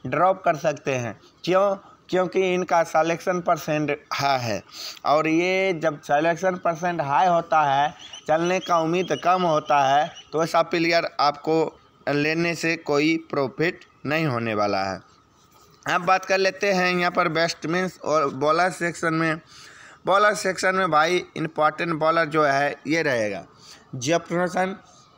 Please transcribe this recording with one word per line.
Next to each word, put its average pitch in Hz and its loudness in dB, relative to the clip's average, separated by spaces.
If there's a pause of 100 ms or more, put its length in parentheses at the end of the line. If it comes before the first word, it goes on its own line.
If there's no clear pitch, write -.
ड्रॉप 175 2
कर 170 0
सकते 147 -2
हैं। 120 -6 (260)
क्यों? 196 2 (320)
क्योंकि 185 0
इनका 180 2
सिलेक्शन 165 0
परसेंट 151 -2 (220)
हाई 139 0
है 110 -4 (440)
और 156 2
ये 185 2
जब 156 -4
सिलेक्शन 165 0
परसेंट 170 -2
हाई 143 2
होता 170 2
है, 143 0 (340)
चलने 170 2
का 175 0
उम्मीद 165 0
कम 185 2
होता 151 2
है, 147 2 (220)
तो 156 0
ऐसा 165 0
प्लेयर 165 0 (120)
आपको 151 0 (260)
लेने 160 0
से 165 -2
कोई 156 0 (140)
प्रॉफिट 147 -4 (220)
नहीं 156 0
होने 117 -2
वाला 101 0
है। 95 -6 (840)
अब 160 0
बात 185 2
कर 190 0
लेते 190 0
हैं 180 2
यहाँ 180 0
पर 175 0
बैट्समैन 165 -2 (160)
और 147 0
बॉलर 151 2
सेक्शन 170 -4
में। 160 -2 (680)
बॉलर 208 4
सेक्शन 185 -2
में 190 0
भाई 156 2 (120)
इंपॉर्टेंट 156 -2
बॉलर 160 2
जो 156 0
है 143 2 (120)
ये 156 0
रहेगा 107 -2 (520)
जेफरसन, 170 -2 (420)